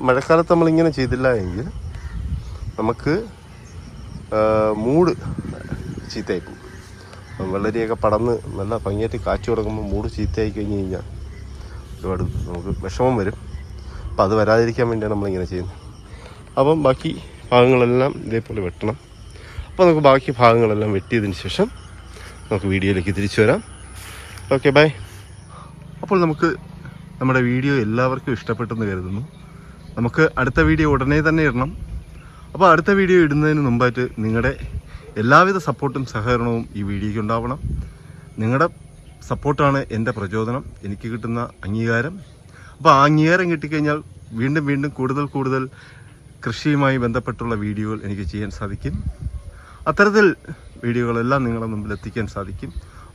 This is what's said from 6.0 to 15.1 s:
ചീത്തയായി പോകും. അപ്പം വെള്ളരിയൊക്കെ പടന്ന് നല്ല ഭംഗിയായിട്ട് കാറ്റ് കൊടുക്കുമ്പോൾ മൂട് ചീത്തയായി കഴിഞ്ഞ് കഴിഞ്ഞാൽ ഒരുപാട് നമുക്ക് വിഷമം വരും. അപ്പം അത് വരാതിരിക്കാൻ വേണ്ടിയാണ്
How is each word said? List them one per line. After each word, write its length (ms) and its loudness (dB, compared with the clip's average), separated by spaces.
ചീത്തയായി 360 -4
പോകും. 140 -16
അപ്പം 220 -8
വെള്ളരിയൊക്കെ 500 -2
പടന്ന് 300 2
നല്ല 140 -4
ഭംഗിയായിട്ട് 420 -2
കാറ്റ് 240 -2
കൊടുക്കുമ്പോൾ 420 -2
മൂട് 140 -2
ചീത്തയായി 400 -2
കഴിഞ്ഞ് 240 -2
കഴിഞ്ഞാൽ 240 -6
ഒരുപാട് 240 -4
നമുക്ക് 240 -6
വിഷമം 360 0
വരും. 160 -4
അപ്പം 160 2
അത് 160 2
വരാതിരിക്കാൻ 500 4
വേണ്ടിയാണ് 240 -2